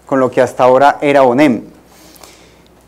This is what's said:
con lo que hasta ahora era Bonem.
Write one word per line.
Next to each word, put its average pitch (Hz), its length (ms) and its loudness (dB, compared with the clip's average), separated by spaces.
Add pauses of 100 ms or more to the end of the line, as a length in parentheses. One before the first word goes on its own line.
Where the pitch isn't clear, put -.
con 135 140 -4
lo 127 100 -2
que 131 100 -4
hasta 123 220 -2
ahora 131 380 2
era 143 220 0
Bonem. 127 400 0 (1300)